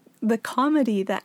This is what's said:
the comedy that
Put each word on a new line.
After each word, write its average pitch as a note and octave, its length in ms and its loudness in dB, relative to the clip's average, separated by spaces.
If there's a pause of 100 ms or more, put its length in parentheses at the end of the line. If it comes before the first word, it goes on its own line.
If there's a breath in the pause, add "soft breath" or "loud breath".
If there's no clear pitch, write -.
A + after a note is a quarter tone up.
(260)
the A3 120 2
comedy B3+ 640 0
that G3 220 -4